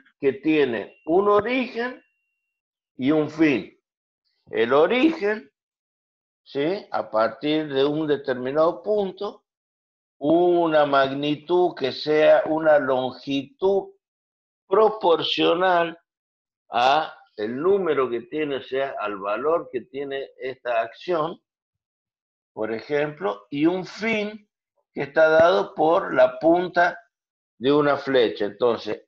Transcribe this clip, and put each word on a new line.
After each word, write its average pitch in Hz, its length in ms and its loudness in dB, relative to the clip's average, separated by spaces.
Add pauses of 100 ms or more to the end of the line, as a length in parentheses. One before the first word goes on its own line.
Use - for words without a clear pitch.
(200)
que 135 140 0
tiene 135 720 -2
un 190 220 2
origen 233 760 -2 (920)
y 131 140 -2
un 151 200 0
fin. 147 480 0 (720)
El 117 240 0
origen, 214 760 0 (920)
¿sí? 165 480 -6
A 107 200 -6
partir 147 600 -2
de 135 120 2
un 151 220 -2
determinado 143 760 -2
punto, 202 640 -6 (720)
una 165 680 2
magnitud 147 880 0
que 127 180 -4
sea 151 540 4
una 156 320 2
longitud 139 1120 -2 (760)
proporcional 170 1300 2 (720)
a 139 440 0 (220)
el 110 240 -6
número 165 480 0
que 117 140 -6
tiene, 147 340 -6
o 113 60 -10
sea, 135 360 -6
al 104 200 -6
valor 123 520 -2
que 117 120 -8
tiene 135 560 -10
esta 123 420 -4
acción, 165 580 -6 (1160)
por 110 180 -6
ejemplo, 151 760 -6
y 143 160 -2
un 180 180 -2
fin 214 640 -6 (460)
que 131 80 -8
está 160 260 2
dado 175 460 4
por 160 400 0
la 127 240 4
punta 175 600 2 (600)
de 127 140 0
una 147 260 2
flecha. 113 480 0
Entonces, 110 600 -2